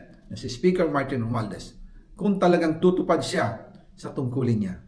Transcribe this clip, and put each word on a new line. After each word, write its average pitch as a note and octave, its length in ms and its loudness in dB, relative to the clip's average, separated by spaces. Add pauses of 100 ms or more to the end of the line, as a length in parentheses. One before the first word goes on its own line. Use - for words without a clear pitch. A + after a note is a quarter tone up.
(300)
na - 80 -12
si - 80 -10
Speaker F3+ 400 2
Martin C#3 400 -2
Romualdez A2 480 -6 (400)
kung G3 240 0
talagang E3 400 4
tutupad F3+ 400 4
siya - 480 -4 (280)
sa - 200 -14
tungkulin A#2+ 480 0
niya. F#2 140 -4 (120)